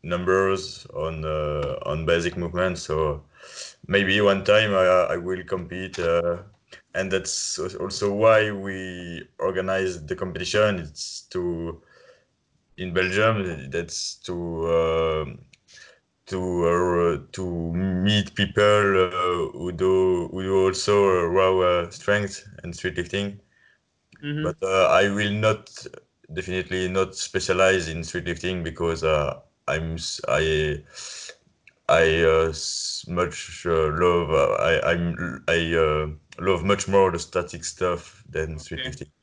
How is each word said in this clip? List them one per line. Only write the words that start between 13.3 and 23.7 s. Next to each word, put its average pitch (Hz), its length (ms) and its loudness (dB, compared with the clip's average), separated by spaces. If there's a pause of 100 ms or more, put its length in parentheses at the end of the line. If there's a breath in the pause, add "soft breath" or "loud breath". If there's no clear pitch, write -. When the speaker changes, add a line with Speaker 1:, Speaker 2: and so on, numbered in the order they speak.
Speaker 1:
that's 85 460 -6 (100)
to, 85 420 -4
uh, 80 580 2 (1040 loud breath)
to, 90 400 0
uh, 85 500 2 (160)
to 87 400 -4
meet 95 640 0
people, 101 260 0
uh, 92 960 4
who 87 140 -6
do, 92 600 2
who 95 120 -6
do 95 240 2
also, 95 580 4
uh, - 0 -
raw, 95 340 4
uh, 87 300 2
strength - 580 -2 (160)
and 87 100 -8
street 85 220 -6
lifting. 101 440 -4 (840 soft breath)